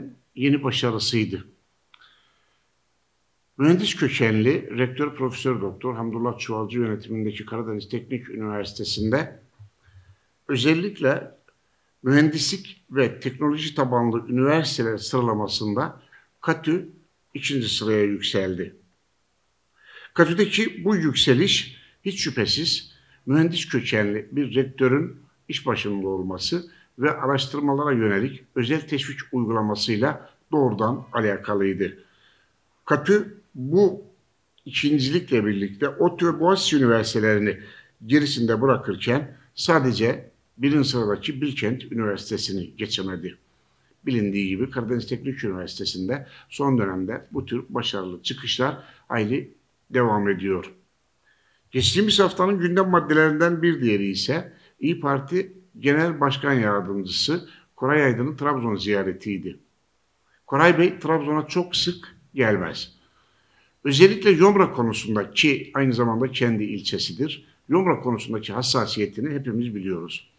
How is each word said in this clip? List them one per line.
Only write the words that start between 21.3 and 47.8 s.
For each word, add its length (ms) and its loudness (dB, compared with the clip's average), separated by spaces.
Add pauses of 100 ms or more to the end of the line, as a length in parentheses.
hiç 160 -6
şüphesiz 680 -2 (340)
mühendis 440 2
kökenli 640 0
bir 240 -2
rektörün 600 2 (320)
iş 180 -8
başında 420 -2
olması 640 -4 (280)
ve 120 2
araştırmalara 800 -2
yönelik 520 0 (120)
özel 320 -2
teşvik 320 -6 (120)
uygulamasıyla 960 -2 (220)
doğrudan 640 0
alakalıydı. 880 -2 (840)
katü 520 2 (180)
bu 480 2 (600)
ikincilikle 800 2
birlikte 440 -2
otü 380 0
ve 120 0
Boğaziçi 380 2
Üniversitelerini 800 4 (480)
gerisinde 560 2
bırakırken 760 0 (180)
sadece 760 0 (260)
birinci 320 2
sıradaki 520 -2
Bilkent 500 -4
Üniversitesi'ni 840 -4
geçemedi. 600 -8 (680)
Bilindiği 420 0
gibi 220 -2
Karadeniz 380 -4
Teknik 360 -8
Üniversitesi'nde 840 -6 (220)
son 280 0
dönemde 540 -4
bu 140 -8
tür 240 -6
başarılı 540 -6